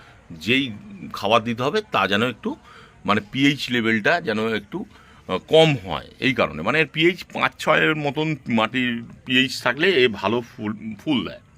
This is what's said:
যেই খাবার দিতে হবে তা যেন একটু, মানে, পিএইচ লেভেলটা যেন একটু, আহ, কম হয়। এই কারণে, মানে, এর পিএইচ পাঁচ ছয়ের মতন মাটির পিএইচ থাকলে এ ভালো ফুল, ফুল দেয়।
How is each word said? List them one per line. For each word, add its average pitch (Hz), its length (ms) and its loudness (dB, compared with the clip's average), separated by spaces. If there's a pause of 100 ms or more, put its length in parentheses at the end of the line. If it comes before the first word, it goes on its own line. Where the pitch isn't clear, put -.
(300)
যেই 113 420 0 (400)
খাবার 107 320 2
দিতে 117 180 -4
হবে 180 200 -2 (100)
তা 98 160 2
যেন 101 140 2
একটু, 165 340 -4 (480)
মানে, 101 160 2 (120)
পিএইচ 139 380 0
লেভেলটা 113 500 0
যেন 110 340 -2
একটু, 104 300 -6 (440)
আহ, 92 100 -2
কম 156 460 6
হয়। 71 220 -6 (140)
এই 131 140 0
কারণে, 78 280 0
মানে, 127 180 0
এর 156 60 2
পিএইচ 165 380 0
পাঁচ - 340 -2
ছয়ের 160 380 2
মতন 151 400 -2 (120)
মাটির 117 540 0 (220)
পিএইচ 127 380 0
থাকলে 143 280 0
এ 127 180 6
ভালো 107 320 0
ফুল, 107 360 -6 (280)
ফুল 117 240 0
দেয়। - 120 -12 (180)